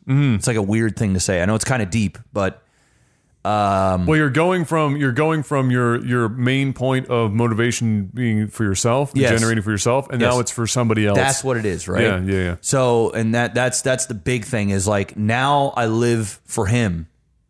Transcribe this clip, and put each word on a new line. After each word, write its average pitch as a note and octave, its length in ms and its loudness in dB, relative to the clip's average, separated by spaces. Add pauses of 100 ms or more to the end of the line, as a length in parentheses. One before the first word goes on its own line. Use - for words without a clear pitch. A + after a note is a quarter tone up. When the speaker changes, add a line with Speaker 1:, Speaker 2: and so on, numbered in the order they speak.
Speaker 1:
Mm. C3+ 280 2
Speaker 2:
It's, F#2 120 -2
like, A#2+ 80 2
a A2 60 0
weird G#2+ 340 0
thing G2 180 0
to F#2 60 0
say. F#2 200 0
I F2 60 0
know G#2+ 80 2
it's A2 100 -2
kinda B2+ 220 -2
deep, G2+ 320 -2 (140)
but, G2 300 -4 (840)
um, F#2+ 600 2
Speaker 1:
Well, D#3 120 4
you're D3+ 120 2
going E3+ 340 2
from, D3+ 320 0
you're C#3 160 0
going D#3 320 0
from C3+ 260 0
your, A#2+ 340 2
your A#2+ 240 0
main B2+ 440 0
point C3 360 -2
of A#2 240 0
motivation A2+ 800 0
being A2 360 0
for - 160 -4
yourself, A#2+ 500 0
Speaker 2:
Yes. C3 160 2
Speaker 1:
generating A2+ 320 2
for G#2 80 -4
yourself, A#2 400 0
and B2 100 -2
Speaker 2:
Yes. A#2+ 140 2
Speaker 1:
now B2 60 0
it's A#2+ 100 -4
for A#2 160 -4
somebody A2 400 2
else. G2+ 100 2
Speaker 2:
That's C3+ 280 2
what C3 120 0
it A2+ 80 -2
is, F2 240 -2
right? F#2+ 140 0
Speaker 1:
Yeah, G2+ 180 2
yeah, F#2+ 220 -2
yeah. F2 180 -2
Speaker 2:
So, A#2+ 520 2
and A2+ 220 0
that, A#2+ 200 0
that's, B2 280 0
that's B2+ 240 -2
the B2 80 -8
big A2+ 300 -4
thing G2+ 260 -2
is, G2 180 0
like, G2+ 280 0
now C3+ 600 0
I A#2 100 0
live A2+ 580 0
for A2 220 -4
him, F#2+ 400 0 (440)